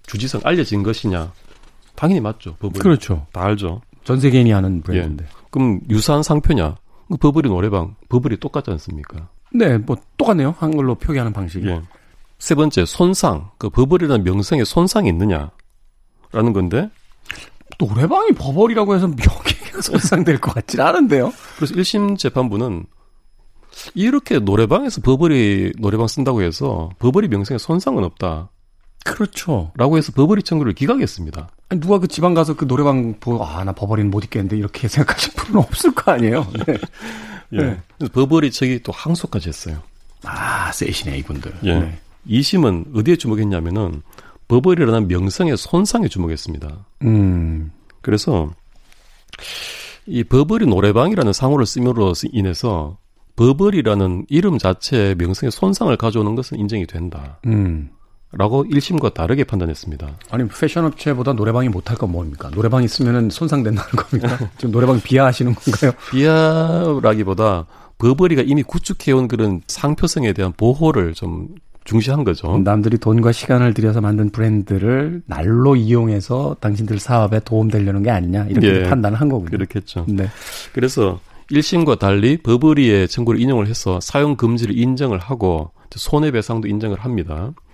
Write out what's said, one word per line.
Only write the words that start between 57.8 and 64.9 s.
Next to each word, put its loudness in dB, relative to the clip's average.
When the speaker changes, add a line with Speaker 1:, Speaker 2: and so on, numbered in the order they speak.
Speaker 1:
라고 0
일 2
심과 -2
다르게 0
판단했습니다. -6
Speaker 2:
아니, -2
패션 -2
업체보다 -2
노래방이 0
못할 -4
건 -4
뭡니까? -6
노래방 2
있으면은 0
손상된다는 -2
겁니까? -2
<laughs> -20
지금 -4
노래방 2